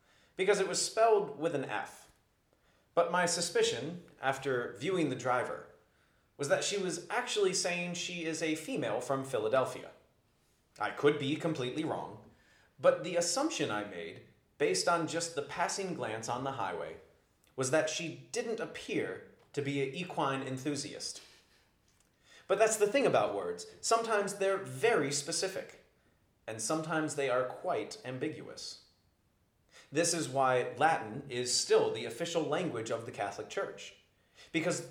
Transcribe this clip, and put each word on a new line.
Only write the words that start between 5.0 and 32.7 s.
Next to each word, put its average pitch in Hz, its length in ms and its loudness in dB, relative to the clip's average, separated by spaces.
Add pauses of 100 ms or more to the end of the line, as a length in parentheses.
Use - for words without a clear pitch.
the 127 80 -2
driver, 123 480 -2 (720)
was 143 100 -2
that 180 160 4
she 202 140 0
was 180 320 -4
actually 202 440 2
saying 175 420 0
she 175 280 -6
is 160 180 -2
a 156 140 0
female 131 460 -2
from 135 240 -2
Philadelphia. 120 640 0 (920)
I 104 120 -2
could 147 280 4
be 156 160 0
completely 127 480 -4
wrong, 101 360 -6 (600)
but 180 240 4
the 170 140 -2
assumption 175 520 0
I 104 140 -2
made, 90 380 -10 (380)
based 180 280 2
on 170 200 2
just 160 280 -4
the - 80 -2
passing 185 500 -2
glance 113 340 -4
on 127 160 -2
the 135 100 -2
highway, 87 420 -6 (600)
was 127 140 0
that 156 220 2
she - 400 -8
didn't 233 280 -2
appear 113 600 -4 (320)
to 143 80 -2
be 139 220 0
an 139 100 -4
equine 147 480 -2
enthusiast. 131 800 -6 (1300)
But 196 100 4
that's 214 200 4
the 202 100 4
thing 269 180 4
about 107 300 4
words. 90 320 -4 (140)
Sometimes 226 520 2
they're 196 240 2
very 147 540 2
specific, - 760 -4 (600)
and 113 120 -8
sometimes 156 540 0
they 139 160 0
are 127 140 2
quite - 600 -4
ambiguous. 131 760 -8 (1120)
This 170 200 4
is 160 160 0
why 127 480 4
Latin 139 540 2
is 123 240 -2
still - 400 4
the 120 120 -4
official 165 360 -2
language 139 480 0